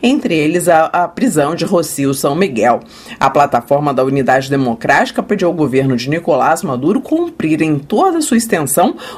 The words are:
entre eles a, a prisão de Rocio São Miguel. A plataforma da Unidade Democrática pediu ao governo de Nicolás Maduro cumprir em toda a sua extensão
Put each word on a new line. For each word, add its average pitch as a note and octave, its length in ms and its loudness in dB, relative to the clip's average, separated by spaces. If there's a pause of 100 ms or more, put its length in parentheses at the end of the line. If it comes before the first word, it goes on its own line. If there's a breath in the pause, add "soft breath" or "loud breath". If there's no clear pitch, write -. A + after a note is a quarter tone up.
entre A#3+ 320 0
eles D#3 320 0
a, D#3+ 180 6
a F3 220 -2
prisão D#3 480 0
de E3 100 -4
Rocio D3+ 480 0
São C#3 220 -2
Miguel. A#2+ 460 0 (380 loud breath)
A - 120 2
plataforma C#3+ 600 2
da B2+ 120 0
Unidade C3+ 480 0
Democrática C#3 720 0
pediu G3 240 -2
ao E3+ 60 0
governo C3+ 420 0
de A#2+ 120 -4
Nicolás D3+ 540 0
Maduro D3+ 400 -2
cumprir D#4+ 640 -2
em D3 160 0
toda E4 400 0
a - 20 0
sua B3+ 160 0
extensão F#3+ 600 0 (200 loud breath)